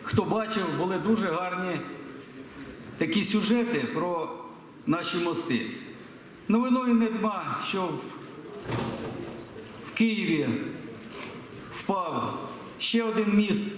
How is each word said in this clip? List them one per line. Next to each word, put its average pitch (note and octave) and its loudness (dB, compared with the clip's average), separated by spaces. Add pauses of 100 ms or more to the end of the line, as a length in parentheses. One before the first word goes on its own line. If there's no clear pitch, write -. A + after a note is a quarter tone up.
хто - 4
бачив, G#3+ 0 (140)
були F3+ 2
дуже G3 4
гарні F3+ 0 (1160)
такі F#3+ 2
сюжети A3+ 4
про F3 0 (500)
наші E3 2
мости. E3 2 (880)
Новиною B3 6
не A3+ 6
дма, G3+ 0 (100)
що G3 0
в, E3+ -2 (1900)
в - -8
Києві F3+ 4 (1200)
впав D#3 -2 (400)
ще A#3 2
один G#3 4
міст G#3 6 (160)